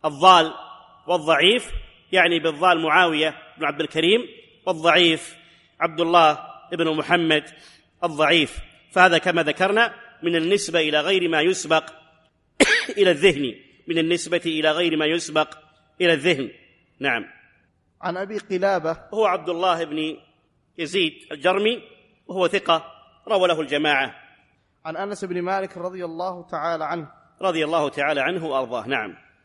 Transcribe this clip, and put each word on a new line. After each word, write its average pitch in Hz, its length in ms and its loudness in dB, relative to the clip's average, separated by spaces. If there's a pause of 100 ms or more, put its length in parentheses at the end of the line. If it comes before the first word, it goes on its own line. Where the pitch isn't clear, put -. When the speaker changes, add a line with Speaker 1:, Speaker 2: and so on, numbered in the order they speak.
Speaker 1:
الضال 160 480 6 (540)
والضعيف، 165 640 2 (420)
يعني 170 260 4
بالضال 165 440 2
معاوية 156 520 2 (240)
بن 156 60 -8
عبد 147 160 -4
الكريم، 165 400 0 (460)
والضعيف 170 720 2 (440)
عبد 160 200 -4
الله 165 380 4 (340)
بن 165 240 -2
محمد 156 480 0 (600)
الضعيف. 156 540 0 (340)
فهذا 180 260 6
كما 170 240 0
ذكرنا 202 520 0 (280)
من 170 140 -2
النسبة 170 440 0
إلى 151 200 2
غير 175 280 0
ما 156 120 0
يسبق 160 500 0 (680)
<coughs> 233 400 0
إلى 185 120 4
الذهن، 143 440 2 (340)
من 165 100 -2
النسبة 165 480 -2
إلى 156 240 0
غير 165 260 0
ما 156 100 0
يسبق 156 520 -2 (420)
إلى 175 120 4
الذهن. 139 380 0 (500)
نعم. 120 240 -2 (760)
Speaker 2:
عن 175 140 -6
أبي 202 220 -8
قلابة. 185 580 -2 (180)
Speaker 1:
هو 214 120 0
عبد 175 220 -2
الله 170 360 0
بن 156 320 -8 (640)
يزيد 165 340 -2 (200)
الجرمي، 190 500 0 (440)
وهو 185 220 -2
ثقة، 175 360 0 (440)
روى 185 200 2
له 160 120 2
الجماعة. 143 540 0 (680)
Speaker 2:
عن 160 120 -10
أنس 196 280 -8
بن 180 180 -6
مالك 190 340 -4
رضي 180 280 -10
الله 175 460 -8
تعالى 160 340 -4
عنه. 156 240 -8 (340)
Speaker 1:
رضي 165 220 0
الله 151 240 0
تعالى 143 320 -2
عنه 165 260 -4
وأرضاه. 123 420 -4
نعم. 107 260 -6 (300)